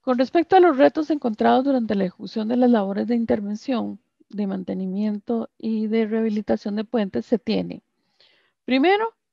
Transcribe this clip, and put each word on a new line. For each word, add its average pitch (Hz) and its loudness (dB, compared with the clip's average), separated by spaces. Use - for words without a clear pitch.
Con 247 -2
respecto 330 2
a 370 10
los 339 6
retos 285 2
encontrados 240 2
durante 247 0
la 196 0
ejecución 214 -6
de 240 0
las 247 4
labores 208 0
de 233 -2
intervención, 214 -4
de 202 -4
mantenimiento 196 -4
y 220 -4
de 220 0
rehabilitación 220 -2
de 214 -4
puentes, 220 -4
se 214 0
tiene, 185 -4
primero, 370 2